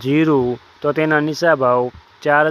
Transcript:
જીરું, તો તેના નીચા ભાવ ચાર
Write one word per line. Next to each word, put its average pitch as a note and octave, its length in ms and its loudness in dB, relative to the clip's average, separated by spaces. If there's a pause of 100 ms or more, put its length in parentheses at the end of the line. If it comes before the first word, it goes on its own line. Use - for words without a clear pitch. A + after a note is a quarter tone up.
જીરું, C3+ 580 0 (220)
તો D3 60 -4 (100)
તેના D#3 300 0
નીચા D#3 340 0
ભાવ B2 220 2 (400)
ચાર D3 280 2